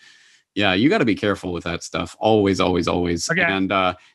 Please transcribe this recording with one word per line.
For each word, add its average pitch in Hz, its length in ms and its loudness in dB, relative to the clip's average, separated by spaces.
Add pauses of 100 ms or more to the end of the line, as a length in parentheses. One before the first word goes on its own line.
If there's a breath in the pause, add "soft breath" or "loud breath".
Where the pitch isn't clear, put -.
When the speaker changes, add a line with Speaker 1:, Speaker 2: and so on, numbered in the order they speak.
(560 soft breath)
Speaker 1:
yeah, 98 180 2
you 113 140 4
gotta 196 160 2
be 107 100 2
careful 95 380 -4
with 85 120 -8
that 85 200 -8
stuff. 87 340 -8
Always, 104 420 4
always, 87 280 0
always. 87 420 -2
Speaker 2:
Okay. 170 100 0
Speaker 1:
And, 95 300 0
uh, 95 240 0 (200 soft breath)